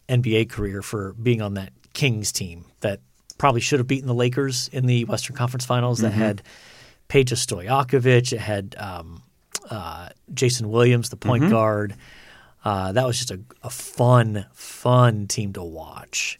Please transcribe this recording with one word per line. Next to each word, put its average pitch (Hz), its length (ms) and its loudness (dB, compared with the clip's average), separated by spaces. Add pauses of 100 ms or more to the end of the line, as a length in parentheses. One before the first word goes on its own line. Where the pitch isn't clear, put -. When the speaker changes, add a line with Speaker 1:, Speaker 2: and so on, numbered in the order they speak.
Speaker 1:
N 123 140 4
B 110 140 2
A 110 100 4
career 101 360 -6
for 98 320 -6
being 113 280 0
on 101 140 -4
that 95 180 -10 (200)
Kings 110 380 0
team 87 340 -10 (160)
that 101 200 -4 (380)
probably 135 200 4
should 139 200 0
have 123 80 0
beaten 135 200 -2
the 123 60 0
Lakers 127 580 -2
in 127 140 -2
the 120 200 4
Western 107 300 -6
Conference 123 300 -4
Finals. 123 340 0
That 110 120 2
Speaker 2:
Mm-hmm. 107 100 0
Speaker 1:
had 104 200 0 (680)
Peja 127 260 4
Stojakovic. 123 960 2
It 113 80 -4
had, 101 400 -4
um, 87 440 -14 (460)
uh, 90 400 -10 (240)
Jason 123 360 0
Williams, 120 400 4
the 98 80 -14
point 123 260 0
Speaker 2:
Mm-hmm. 185 80 4
Speaker 1:
guard. 107 440 2 (680)
Uh, 95 300 -2
that 127 120 2
was 123 120 0
just - 140 -6
a, 92 80 -10 (240)
a - 60 -12
fun, 117 840 2
fun 120 760 2
team 101 260 -4
to 95 100 -10
watch - 760 -10